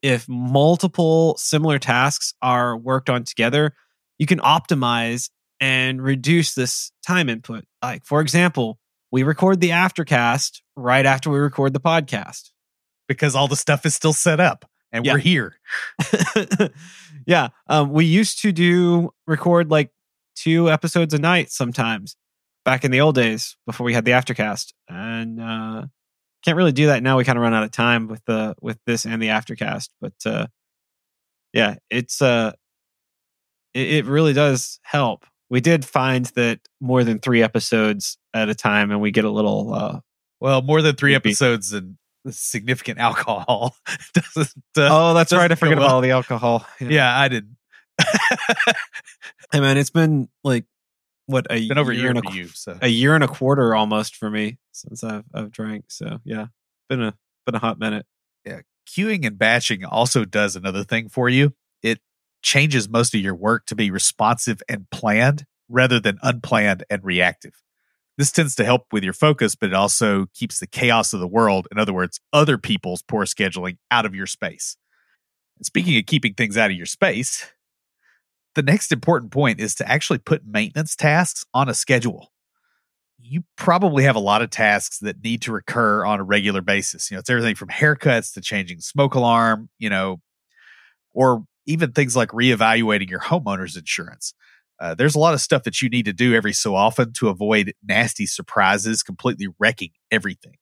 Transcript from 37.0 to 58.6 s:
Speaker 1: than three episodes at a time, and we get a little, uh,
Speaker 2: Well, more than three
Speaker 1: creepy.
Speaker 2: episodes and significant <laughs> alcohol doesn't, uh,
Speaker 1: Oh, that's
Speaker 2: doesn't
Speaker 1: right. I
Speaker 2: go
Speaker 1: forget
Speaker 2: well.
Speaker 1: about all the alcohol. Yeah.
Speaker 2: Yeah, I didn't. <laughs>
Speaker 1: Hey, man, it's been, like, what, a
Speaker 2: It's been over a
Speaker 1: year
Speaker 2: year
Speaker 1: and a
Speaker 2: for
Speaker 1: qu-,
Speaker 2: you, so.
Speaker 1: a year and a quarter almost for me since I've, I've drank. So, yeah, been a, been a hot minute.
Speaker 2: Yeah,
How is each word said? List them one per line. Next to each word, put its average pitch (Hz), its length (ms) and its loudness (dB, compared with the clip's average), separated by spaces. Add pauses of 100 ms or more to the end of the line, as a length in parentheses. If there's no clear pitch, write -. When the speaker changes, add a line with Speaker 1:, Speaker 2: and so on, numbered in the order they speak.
Speaker 1:
than 113 140 0
three 117 240 2
episodes 107 760 0 (160)
at 110 160 -2
a 107 60 -2
time, 104 360 0
and 104 120 0
we 104 80 0
get 110 160 2
a 107 40 -2
little, 104 440 -2
uh, 120 260 -6 (400)
Speaker 2:
Well, 131 220 2
more 151 180 2
than 151 160 2
three 143 160 2
Speaker 1:
creepy. 127 180 2
Speaker 2:
episodes 104 440 0
and 95 220 -10 (340)
significant 120 680 -8
<laughs> - 20 -6
alcohol 117 760 -2 (400)
doesn't, - 480 -2 (140)
uh, 143 140 4
Speaker 1:
Oh, 165 240 6
that's 170 160 4
Speaker 2:
doesn't 180 120 4
Speaker 1:
right. 175 80 4
I 165 40 4
Speaker 2:
go - 20 -4
Speaker 1:
forget 147 220 2
Speaker 2:
well. 139 80 4
Speaker 1:
about 131 100 6
all 127 60 4
the 127 100 2
alcohol. 120 540 0 (140)
Yeah. 127 80 -6
Speaker 2:
Yeah, 131 300 2
I 139 100 2
didn't. 113 280 -6 (420)
<laughs> - 800 0 (720)
Speaker 1:
Hey, 147 100 2
man, 139 180 4
it's 143 120 0
been, 156 380 2 (160)
like, 123 220 -2 (600)
what, 135 240 -2
a 117 60 -2
Speaker 2:
It's 113 120 -2
been 139 100 2
over 139 120 2
a 117 40 -2
Speaker 1:
year 113 80 -4
Speaker 2:
year 127 80 0
Speaker 1:
and 120 80 0
a 110 40 -4
Speaker 2:
for 98 80 -8
Speaker 1:
qu-, 98 60 -10
Speaker 2:
you, 90 120 -10
so. - 340 -16
Speaker 1:
a 123 60 2
year 123 260 4
and 151 100 4
a 131 40 0
quarter 131 460 2
almost 107 420 0
for 107 140 -6
me 107 280 -4 (140)
since - 300 -16
I've, 107 300 -10
I've 110 180 -10
drank. 107 380 -12
So, 110 360 -12
yeah, 110 220 -10 (440)
been 131 120 -4
a, 107 120 -4 (320)
been 117 80 0
a 117 40 0
hot 110 200 -2
minute. 107 260 -4 (400)
Speaker 2:
Yeah, 95 160 -16 (260)